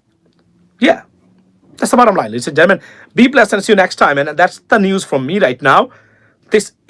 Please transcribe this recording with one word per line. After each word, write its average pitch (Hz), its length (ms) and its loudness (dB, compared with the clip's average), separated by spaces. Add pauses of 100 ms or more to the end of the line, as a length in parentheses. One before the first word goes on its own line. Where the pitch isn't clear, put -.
(880)
Yeah. - 120 0 (760)
That's - 140 -2
the 359 80 2
bottom 208 200 2
line, 113 120 -6
ladies 120 180 -8
and 143 80 -8
gentlemen. 180 220 2 (400)
Be 240 40 6 (100)
blessed 233 200 2
and 202 100 -4
see 226 80 0
you 196 120 4
next - 200 -6
time. 147 160 0
And 143 60 -4 (140)
that's 175 160 0 (160)
the 233 140 2
news 190 240 -2
from 139 100 -2 (100)
me 196 60 -4 (100)
right 127 140 -6 (120)
now. 175 80 4 (720)
This 208 120 0 (260)